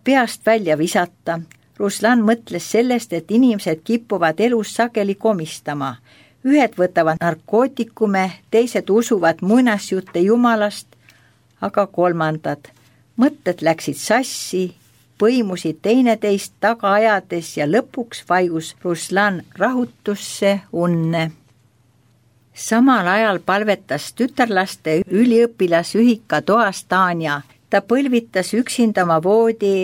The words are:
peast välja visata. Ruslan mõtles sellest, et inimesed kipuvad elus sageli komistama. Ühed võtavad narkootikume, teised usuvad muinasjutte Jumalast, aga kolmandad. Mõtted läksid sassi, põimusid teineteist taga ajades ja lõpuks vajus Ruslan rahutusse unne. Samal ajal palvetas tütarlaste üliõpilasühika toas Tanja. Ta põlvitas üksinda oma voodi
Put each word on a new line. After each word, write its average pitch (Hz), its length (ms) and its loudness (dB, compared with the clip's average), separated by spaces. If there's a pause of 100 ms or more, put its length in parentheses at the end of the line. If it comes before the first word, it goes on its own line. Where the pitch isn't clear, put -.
peast 254 420 0
välja 208 320 2
visata. 175 640 -2 (380)
Ruslan 208 440 0
mõtles 220 400 -2 (100)
sellest, 240 420 0
et 165 180 -6
inimesed 208 520 2
kipuvad 190 560 -2
elus 226 360 -2
sageli 220 400 -2
komistama. 151 800 -4 (500)
Ühed 269 320 2
võtavad 170 440 0
narkootikume, 202 1080 -2 (200)
teised 226 380 0
usuvad 190 520 2
muinasjutte 202 800 0
Jumalast, 214 680 2 (760)
aga 202 260 -2
kolmandad. 160 840 -2 (480)
Mõtted 233 440 0
läksid 156 360 -2
sassi, 190 800 -4 (420)
põimusid 202 640 0
teineteist 220 800 0
taga 214 340 0
ajades 202 640 0
ja 151 80 -2
lõpuks 226 640 -4
vajus 170 540 -2
Ruslan 180 580 -2 (160)
rahutusse 208 1000 -2 (120)
unne. 165 600 -2 (1200)
Samal 233 540 2
ajal 202 320 2
palvetas 190 720 -4
tütarlaste 196 960 -2
üliõpilasühika 220 1300 2
toas 202 440 0
Tanja. 170 560 -2 (280)
Ta 196 120 2
põlvitas 240 720 -2
üksinda 220 500 0
oma 165 200 2
voodi 226 460 2 (140)